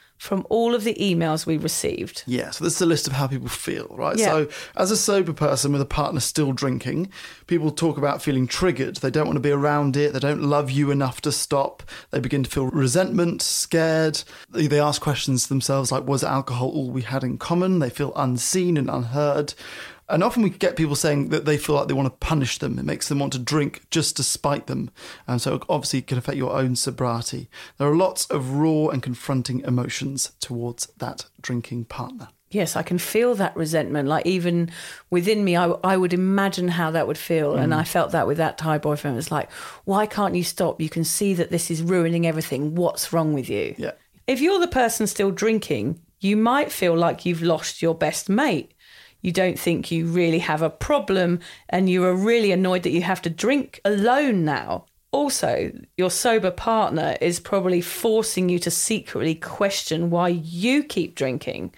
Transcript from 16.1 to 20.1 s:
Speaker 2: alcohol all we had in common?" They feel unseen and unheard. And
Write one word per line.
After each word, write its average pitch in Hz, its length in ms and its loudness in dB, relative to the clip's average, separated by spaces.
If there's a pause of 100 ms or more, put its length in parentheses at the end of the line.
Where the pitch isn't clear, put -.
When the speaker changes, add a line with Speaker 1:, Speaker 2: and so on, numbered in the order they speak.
Speaker 2:
alcohol 131 460 0
all 135 220 -4
we 131 120 -4
had 131 200 -4
in 127 140 -2
common?" 180 420 2
They 131 100 2
feel 135 260 -4
unseen 147 600 0
and 131 120 0
unheard. 143 640 0 (540)
And 165 160 2